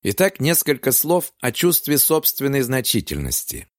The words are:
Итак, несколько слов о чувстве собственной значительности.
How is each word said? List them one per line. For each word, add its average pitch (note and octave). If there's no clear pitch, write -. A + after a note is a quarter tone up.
Итак, F#3
несколько C#3+
слов E3
о B2
чувстве D3+
собственной C#3
значительности. A#2